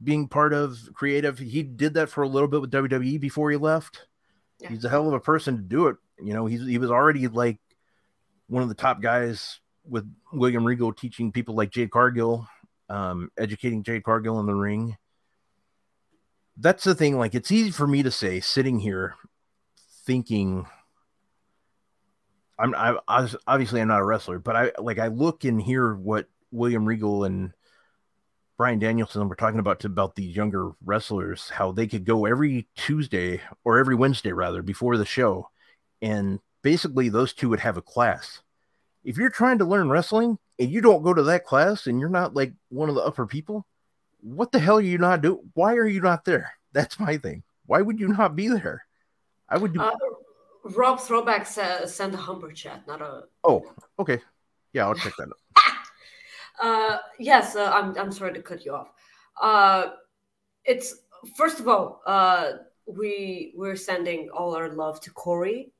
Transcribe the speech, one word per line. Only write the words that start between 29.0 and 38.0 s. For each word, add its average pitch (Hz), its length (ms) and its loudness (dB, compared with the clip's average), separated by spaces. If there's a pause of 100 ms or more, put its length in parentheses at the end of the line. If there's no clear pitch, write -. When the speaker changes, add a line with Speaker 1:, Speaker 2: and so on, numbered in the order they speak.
Speaker 1:
were 90 60 -6
talking 110 260 0
about, 98 200 0
to, 110 60 -6
about 95 280 -2
these 90 200 -8
younger 98 360 -2 (120)
wrestlers, 95 640 -4
how 95 220 -2
they 107 160 -2
could 101 160 -6
go 110 220 2
every 127 500 0
Tuesday 101 640 -2 (240)
or 117 140 6
every 131 180 4
Wednesday, 120 380 2
rather, 87 280 -2
before 117 360 -2
the 104 80 2
show. 98 440 0 (520)
And 101 380 -2 (220)
basically 135 460 2
those 113 260 0
two - 160 -2
would 110 120 0
have 107 160 -2
a 90 40 -8
class. - 600 -2 (640)